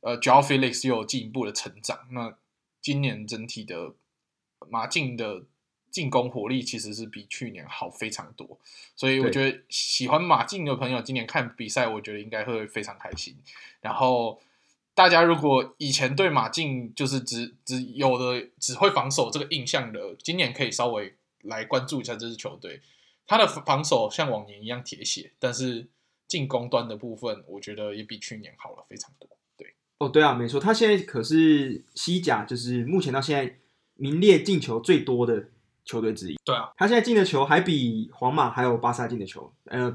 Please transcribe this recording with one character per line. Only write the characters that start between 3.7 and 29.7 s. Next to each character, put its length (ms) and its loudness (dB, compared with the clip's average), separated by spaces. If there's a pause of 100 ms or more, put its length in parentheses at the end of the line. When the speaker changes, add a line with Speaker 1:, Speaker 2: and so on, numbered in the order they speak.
Speaker 1:
马 160 -4
竞 280 -4
的 280 -8 (480)
进 180 -6
攻 180 0
火 220 -6
力 140 -2
其 160 -8
实 160 -10
是 100 -12
比 240 -18
去 220 -10
年 180 -16
好 220 -12
非 180 -8
常 260 -14
多， 240 -20 (360)
所 120 -2
以 120 2
我 100 2
觉 220 2
得 80 -8 (100)
喜 380 -4
欢 120 4
马 240 4
竞 220 -6
的 100 0
朋 140 -4
友 100 -2
今 140 -8
年 140 -4
看 280 -2
比 140 -10
赛， 160 0
Speaker 2:
对。 80 -2
Speaker 1:
我 80 -6
觉 120 -10
得 60 -8
应 80 -14
该 160 -6
会 220 -4
非 160 -8
常 160 -12
开 140 -14
心。 260 -12 (440)
然 120 -6
后 480 0 (540)
大 120 8
家 140 8
如 140 6
果 420 2
以 140 -4
前 240 0
对 120 4
马 220 2
竞 460 -4
就 100 -2
是 140 -2
只， 340 -8 (100)
只 200 -6 (100)
有 240 2
的， 300 -2 (120)
只 140 -4
会 160 4
防 220 0
守 180 0
这 100 -4
个 120 -4
印 140 -6
象 280 -2
的， 300 -10
今 120 -4
年 160 0
可 120 -4
以 80 -4
稍 160 -2
微 280 -6 (280)
来 200 -8
关 220 -2
注 160 -6
一 20 -10
下 120 -8
这 120 -10
支 80 -10
球 200 -12
队， 260 -18 (440)
他 120 2
的 100 6
防 360 0
守 260 2
像 200 -2
往 160 -4
年 160 -20
一 60 -12
样 160 -8
铁 200 -14
血， 360 -8
但 140 -2
是 340 -6 (400)
进 200 -4
攻 220 -2
端 180 0
的 80 -10
部 200 -12
分， 320 -8
我 120 -14
觉 160 -14
得 200 -8
也 80 -12
比 160 -14
去 180 -14
年 200 -18
好 140 -18
了 160 -20
非 80 -20
常 240 -18
多。 100 -20 (280)
对。 160 -20 (240)